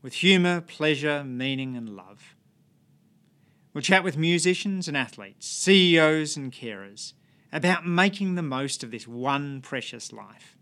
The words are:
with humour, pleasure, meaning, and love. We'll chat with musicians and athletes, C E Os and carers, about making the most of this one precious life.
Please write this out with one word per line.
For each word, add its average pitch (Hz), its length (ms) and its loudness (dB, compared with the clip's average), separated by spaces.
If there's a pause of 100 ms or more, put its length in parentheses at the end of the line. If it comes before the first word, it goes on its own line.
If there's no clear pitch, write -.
with 131 140 -14
humour, 180 460 4
pleasure, 147 640 -2
meaning, 131 540 -6
and 117 140 -12
love. 98 440 -20 (1400)
We'll 147 100 -8
chat 190 220 4
with 151 140 -2
musicians 175 680 0
and 147 100 -4
athletes, 107 500 -8
C 185 480 6
E 165 40 8
Os 156 380 2
and 135 160 -10
carers, 101 640 -14 (380)
about 170 340 0
making 185 480 0
the 175 80 -2
most 135 420 -6
of 117 60 -14
this 117 180 -14
one 135 540 -4
precious - 500 -10
life. 104 500 -20